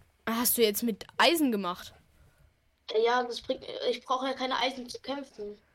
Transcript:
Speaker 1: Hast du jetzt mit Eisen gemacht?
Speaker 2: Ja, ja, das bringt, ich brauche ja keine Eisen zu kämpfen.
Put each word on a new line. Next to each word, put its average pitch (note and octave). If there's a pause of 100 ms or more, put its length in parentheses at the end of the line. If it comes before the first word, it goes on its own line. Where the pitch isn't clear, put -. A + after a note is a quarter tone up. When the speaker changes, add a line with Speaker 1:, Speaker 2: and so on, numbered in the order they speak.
(260)
Speaker 1:
Hast A3+
du A#3+
jetzt G#3
mit A3+ (140)
Eisen C#4+
gemacht? F#3+ (1000)
Speaker 2:
Ja, G#3+
ja, A#3+
das A#3+
bringt, - (240)
ich A#3+
brauche C4
ja C4
keine C4
Eisen B3+
zu -
kämpfen. A#3 (180)